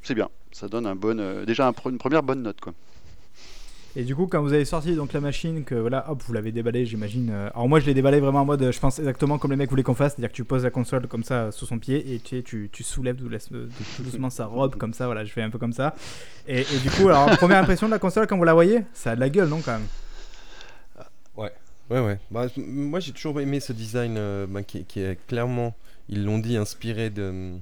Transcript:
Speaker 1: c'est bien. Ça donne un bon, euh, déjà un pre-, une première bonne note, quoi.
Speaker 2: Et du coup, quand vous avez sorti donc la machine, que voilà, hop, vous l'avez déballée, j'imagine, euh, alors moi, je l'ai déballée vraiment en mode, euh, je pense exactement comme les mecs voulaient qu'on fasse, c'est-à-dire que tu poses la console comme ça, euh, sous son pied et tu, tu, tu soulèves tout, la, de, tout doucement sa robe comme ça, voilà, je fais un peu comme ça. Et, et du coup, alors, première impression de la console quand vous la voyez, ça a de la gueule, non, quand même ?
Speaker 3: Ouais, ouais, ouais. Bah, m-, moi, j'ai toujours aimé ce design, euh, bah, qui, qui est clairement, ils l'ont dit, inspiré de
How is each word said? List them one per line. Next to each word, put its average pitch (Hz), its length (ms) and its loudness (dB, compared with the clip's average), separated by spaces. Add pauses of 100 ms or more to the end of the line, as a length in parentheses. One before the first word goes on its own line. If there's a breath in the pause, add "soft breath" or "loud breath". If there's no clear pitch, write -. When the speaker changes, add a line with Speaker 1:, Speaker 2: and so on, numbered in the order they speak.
Speaker 1:
c'est 131 140 -4
bien. 104 140 2 (220)
Ça - 160 -10
donne 113 200 -4
un 95 80 -2
bon, 107 240 0
euh, 98 260 -4
déjà 117 220 2
un 120 40 4
pre-, - 200 -6
une 123 60 -4
première 147 260 2
bonne 131 180 -2
note, 107 200 -6
quoi. 87 120 -10 (1200 loud breath)
Speaker 2:
Et 131 80 -4
du 131 120 -2
coup, 180 120 2
quand 165 160 2
vous 143 100 2
avez 147 120 6
sorti 165 300 0
donc 143 180 -2
la 147 80 0
machine, 151 420 -2
que 131 100 -4
voilà, 120 380 0
hop, 135 160 -4
vous 123 60 -4
l'avez 110 180 -2
déballée, 117 340 0
j'imagine, 113 460 -2
euh, 101 240 -4
alors 117 120 2
moi, 156 120 8
je 135 80 4
l'ai 139 80 4
déballée 139 240 6
vraiment 139 220 4
en 139 40 4
mode, 143 160 2
euh, 127 100 4
je - 80 -2
pense 139 200 2
exactement 143 400 2
comme 147 100 0
les 135 80 0
mecs 139 140 0
voulaient 135 100 4
qu'on 123 140 2
fasse, 143 180 2
c'est-à-dire 117 160 -4
que - 60 -10
tu 123 80 -6
poses 127 220 0
la 123 40 4
console 120 380 -2
comme 113 160 -6
ça, 120 220 0
euh, 107 60 -4
sous - 140 -10
son 117 140 -4
pied 131 340 -2
et 113 60 -4
tu, 127 240 -6
tu, 104 280 -8
tu - 120 -12
soulèves 127 320 -2
tout, 131 120 -8
la, 113 120 -6
de, 120 280 -10 (280)
tout 131 80 -8
doucement 131 260 -4
sa 123 160 -6
robe 120 300 0
comme 113 180 -4
ça, 127 140 -4
voilà, 110 180 -4
je 104 60 -10
fais 120 100 -4
un 110 80 -2
peu 117 80 -8
comme 117 160 -4
ça. 139 220 -2 (520 loud breath)
Et, 127 140 0
et 139 220 0
du 139 80 0
coup, 190 160 6
alors, 143 180 10 (120)
première 190 200 10
impression 185 300 6
de 220 40 4
la 214 60 2
console 196 300 2
quand 196 100 0
vous 175 60 4
la 165 100 8
voyez, 196 300 8 (100)
ça - 180 -4
a 113 40 0
de 120 40 -2
la 135 100 4
gueule, 170 200 4
non, 156 160 -2
quand 127 60 -2
même ? 107 160 -2 (1500 loud breath)
Speaker 3:
Ouais, 107 160 -8 (380)
ouais, 123 100 2
ouais. 101 200 0 (120)
Bah, 120 140 -2 (100)
m-, 135 120 -6
moi, 143 320 -4
j'ai 147 140 -8
toujours 147 260 -6
aimé 139 200 0
ce 135 140 -6
design, 113 440 -4
euh, 101 300 -4
bah, 98 160 -6
qui, 87 220 -8
qui - 160 -8
est 95 160 -2 (100)
clairement, 120 480 -2 (340 soft breath)
ils 101 140 -2
l'ont 107 160 2
dit, 113 180 0
inspiré 110 520 -2
de 95 520 -6